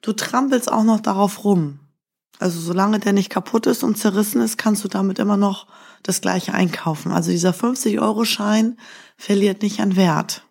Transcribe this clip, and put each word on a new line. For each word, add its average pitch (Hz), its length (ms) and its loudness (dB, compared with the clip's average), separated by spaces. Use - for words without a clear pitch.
Du 220 120 -4
trampelst 254 600 0
auch 220 120 2
noch 220 160 4
darauf 202 440 0
rum. 160 360 2
Also 175 200 -2
solange 190 400 0
der 202 140 0
nicht 196 160 2
kaputt 220 380 -2
ist 247 160 0
und 214 160 0
zerrissen 208 420 0
ist, 226 160 0
kannst 208 260 0
du 202 60 -6
damit 196 300 -2
immer 202 180 2
noch 202 300 0
das - 200 -4
Gleiche 185 320 -2
einkaufen. 165 580 -2
Also 170 180 0
dieser 180 220 2
fünfzig-Euro-Schein 220 1300 0
verliert 202 420 0
nicht 208 200 -2
an 202 160 0
Wert. 175 540 0